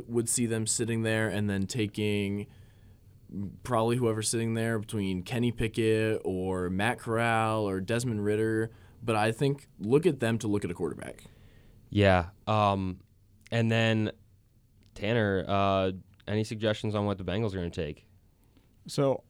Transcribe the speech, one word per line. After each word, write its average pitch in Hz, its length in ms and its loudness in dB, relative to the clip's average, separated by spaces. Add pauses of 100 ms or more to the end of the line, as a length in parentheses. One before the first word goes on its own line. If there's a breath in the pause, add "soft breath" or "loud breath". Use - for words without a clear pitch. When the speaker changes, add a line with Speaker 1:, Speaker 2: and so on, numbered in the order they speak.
Speaker 1:
would 117 220 0
see 123 160 0
them 113 200 0
sitting 113 380 0
there 110 240 2
and 104 220 0
then 98 180 0
taking 104 800 -2 (1160 soft breath)
probably 117 340 0
whoever's 110 320 0
sitting 113 240 0
there 113 260 -2
between 98 440 -4
Kenny 120 280 -2
Pickett 110 720 0
or 92 460 -2
Matt 104 300 0
Corral 113 680 0
or 95 140 -2
Desmond 113 420 -2
Ridder. 110 480 0 (320 soft breath)
But 113 140 0
I 107 160 2
think 139 340 -2 (120)
look 139 260 4
at 156 160 2
them 113 180 2
to 110 80 -4
look 101 160 0
at 87 80 -2
a - 20 -8
quarterback. - 520 -8 (640 soft breath)
Speaker 2:
Yeah. 95 380 6 (200)
Um, 98 520 2 (520)
and 117 200 2
then, 113 400 2 (800)
Tanner, 101 540 0
uh, 98 440 2 (360)
any 107 180 0
suggestions 110 500 -2
on 104 100 0
what 101 120 0
the 95 80 -10
Bengals 95 280 -2
are 95 40 -4
gonna 87 120 -4
take? 78 360 -6 (800)
Speaker 3:
So, 139 420 0